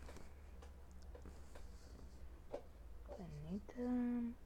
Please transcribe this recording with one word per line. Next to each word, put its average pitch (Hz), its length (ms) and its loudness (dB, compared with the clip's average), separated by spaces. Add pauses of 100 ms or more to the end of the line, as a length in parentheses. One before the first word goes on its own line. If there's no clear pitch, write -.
(3000)
Πενήντα. 233 1300 4 (120)